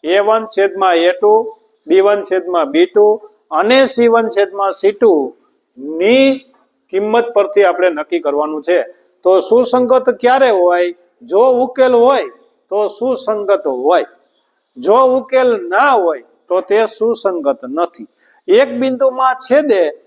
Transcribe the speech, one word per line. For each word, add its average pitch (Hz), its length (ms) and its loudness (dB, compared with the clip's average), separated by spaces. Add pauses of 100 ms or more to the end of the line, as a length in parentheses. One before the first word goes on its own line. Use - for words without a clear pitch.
એ 170 160 0
વન 220 240 0 (100)
છેદમાં 190 440 0
એ 170 140 2
ટુ, 208 220 2 (540)
બી 185 140 4
વન 202 220 2
છેદમાં 170 500 -4
બી 170 120 2
ટુ 208 200 2 (460)
અને 208 280 2 (140)
સી 240 140 2
વન 226 220 2
છેદમાં 196 440 -2
સી 196 180 0
ટુ 202 200 2 (640)
ની 180 500 0 (680)
કિંમત 214 420 -2
પરથી 202 280 2
આપણે 180 260 2
નક્કી 170 360 -6
કરવાનું 151 420 -4
છે. 175 120 2 (440)
તો 180 80 2 (180)
સુસંગત 247 580 2 (140)
ક્યારે 254 280 2
હોય? 175 460 0 (260)
જો 226 220 0 (200)
ઉકેલ 254 300 0
હોય 233 400 2 (380)
તો 202 80 -2 (180)
સુસંગત 208 680 -4 (180)
હોય, 151 260 0 (680)
જો 196 200 2 (200)
ઉકેલ 254 320 0 (240)
ના 262 200 2 (100)
હોય 151 200 -4 (240)
તો 185 140 -2
તે 202 180 -2 (180)
સુસંગત 185 640 -4 (160)
નથી. 170 320 -6 (380)
એક 226 220 2 (100)
બિંદુમાં 262 560 -2 (100)
છેદે 247 380 2 (240)